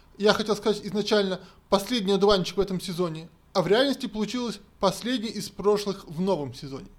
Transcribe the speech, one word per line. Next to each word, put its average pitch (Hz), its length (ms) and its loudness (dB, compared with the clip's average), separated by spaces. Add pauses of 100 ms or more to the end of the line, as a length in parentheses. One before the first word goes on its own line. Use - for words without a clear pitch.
(160)
я 202 160 6
хотел 214 240 0
сказать 208 260 0
изначально, 202 580 0 (280)
последний 202 440 2
одуванчик 196 440 4
в 196 40 2
этом 185 200 -2
сезоне, 165 480 -6 (240)
а 190 100 2
в 160 40 -4
реальности 247 400 2
получилось 214 540 -4 (180)
последний 220 500 0
из 214 200 -8
прошлых 202 580 -2
в 156 140 -8
новом 151 340 0
сезоне. 135 320 -12 (120)